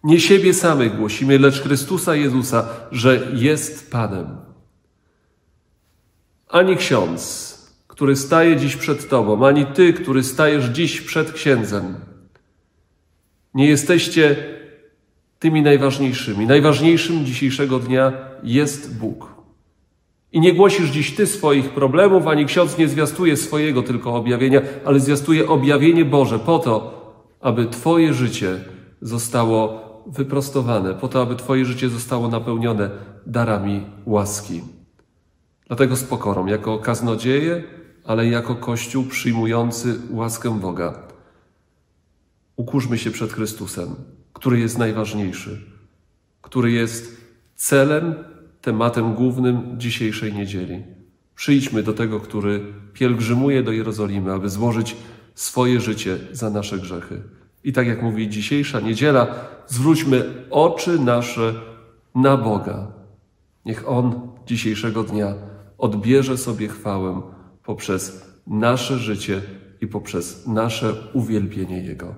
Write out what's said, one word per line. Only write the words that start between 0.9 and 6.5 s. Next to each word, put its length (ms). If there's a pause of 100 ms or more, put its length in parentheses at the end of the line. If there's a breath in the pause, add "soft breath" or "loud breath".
głosimy, 420
lecz 220
Chrystusa 540
Jezusa, 520 (240 loud breath)
że 420
jest 580
Panem”. 360 (2250)
Ani 300